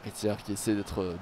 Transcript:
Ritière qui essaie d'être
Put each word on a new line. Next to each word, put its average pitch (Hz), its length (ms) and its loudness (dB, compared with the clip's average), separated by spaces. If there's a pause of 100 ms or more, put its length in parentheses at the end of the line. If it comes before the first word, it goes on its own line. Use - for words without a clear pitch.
Ritière 104 340 0
qui - 140 -6
essaie 107 220 4
d'être 95 480 0